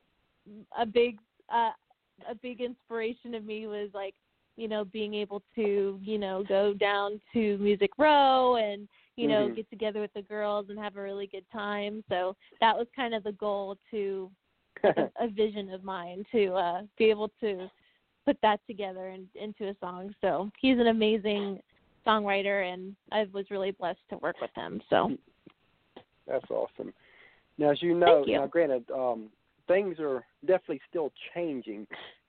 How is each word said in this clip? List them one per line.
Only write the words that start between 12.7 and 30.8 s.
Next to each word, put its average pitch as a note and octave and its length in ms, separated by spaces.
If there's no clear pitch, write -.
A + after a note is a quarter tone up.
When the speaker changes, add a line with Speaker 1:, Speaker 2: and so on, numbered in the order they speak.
Speaker 1:
was A#3+ 180
kind A#3+ 180
of G#3+ 120
the G#3+ 80
goal G3+ 440
to, G3 420
like, F3 120
Speaker 2:
<laughs> - 220
Speaker 1:
a, A#3+ 60
a - 20
vision G#3 460
of F#3+ 100
mine F#3 480
to, G3+ 220
uh, F3+ 280
be A3 120
able G#3+ 200
to F#3+ 260
put F#3 160
that G#3 260
together F#3+ 420
in, F#3+ 260
into G#3+ 320
a G3+ 140
song. F#3 400
So F#3 280
he's C4 180
an A#3 80
amazing G#3+ 720
songwriter, G3+ 680
and F#3 220
I G#3+ 200
was G3 200
really G3 180
blessed F#3+ 300
to F3 80
work E3 240
with - 140
him. B2+ 340
So - 220
Speaker 2:
That's C3+ 220
awesome. A2+ 420
Now, D3 100
as C#3+ 140
you E3+ 100
know, E3+ 300
Speaker 1:
Thank C3 60
you. - 100
Speaker 2:
now C#3 80
granted, C#3 420
um, A#2 400
things F#3 320
are C3+ 260
definitely F3 420